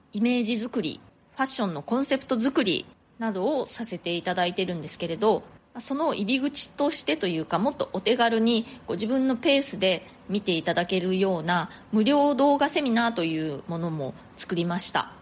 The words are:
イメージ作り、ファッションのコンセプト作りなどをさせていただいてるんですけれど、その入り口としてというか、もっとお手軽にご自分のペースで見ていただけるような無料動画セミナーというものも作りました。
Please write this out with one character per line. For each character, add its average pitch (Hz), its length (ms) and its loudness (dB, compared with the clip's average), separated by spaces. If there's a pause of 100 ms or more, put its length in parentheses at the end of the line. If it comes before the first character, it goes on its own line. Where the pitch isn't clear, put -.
(120)
イ 208 80 -4
メ 247 200 4
ー 233 40 0
ジ 226 140 -2
作 233 240 -2
り、 156 180 -4 (360)
フ 269 60 -2
ァ - 20 -
ッ - 20 2
シ 269 160 -4
ョ 202 40 2
ン 175 80 -2
の 143 80 -6
コ - 140 -2
ン 269 80 2
セ 269 140 0
プ 269 80 -14
ト 240 140 0
作 262 240 2
り 175 220 0 (340)
な 226 100 -2
ど 214 300 0
を - 80 -4
さ - 160 -10
せ 196 140 -8
て 170 180 -4
い 170 60 -4
た 180 120 -2
だ 180 100 2
い 180 120 0
て 190 100 0
る 180 80 -4
ん 165 60 -6
で 151 80 -8
す - 100 -10
け 175 80 -4
れ 165 100 -4
ど、 208 280 4 (340)
そ 269 160 -6
の 294 200 0
入 208 260 0
り - 0 -
口 294 300 -2
と 294 200 0
し - 140 -6
て 311 120 0
と 208 120 -2
い 170 100 -2
う 160 60 -2
か、 170 160 -2
も 247 100 0
っ - 60 -2
と - 160 -4
お 190 80 -4
手 220 160 2
軽 233 240 4
に 226 260 2 (220)
ご 226 60 -2
自 202 120 -4
分 262 220 2
の 254 80 0
ペ 277 240 4
ー - 20 2
ス - 160 -8
で 190 260 2 (240)
見 202 120 -2
て 185 160 0
い 160 80 -2
た 170 100 0
だ 175 120 0
け 185 120 0
る 185 220 0
よ 190 180 2
う 156 60 -6
な 175 260 0 (220)
無 214 100 4
料 285 320 4
動 277 240 4
画 285 100 2
セ 320 140 0
ミ 269 80 0
ナ 233 200 2
ー 226 40 -2
と 196 80 -2
い 156 340 -2
う - 120 -10
も 170 100 -4
の 170 120 -2
も 143 220 -4 (240)
作 - 200 -6
り 170 80 2
ま 175 160 -2
し - 100 -4
た。 - 320 -2